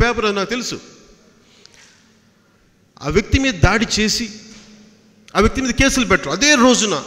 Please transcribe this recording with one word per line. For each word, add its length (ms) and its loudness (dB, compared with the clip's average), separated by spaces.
పేపర్ 220 -2
అది 100 -2
నాకు 140 -4
తెలుసు. 280 -8
ఆ 80 -8
వ్యక్తి 300 0
మీద 140 0
దాడి 320 0
చేసి 260 -2
ఆ 40 0
వ్యక్తి 220 2
మీద 200 -2
కేసులు 240 2
పెట్టరు. 260 0
అదే 240 2
రోజున, 400 4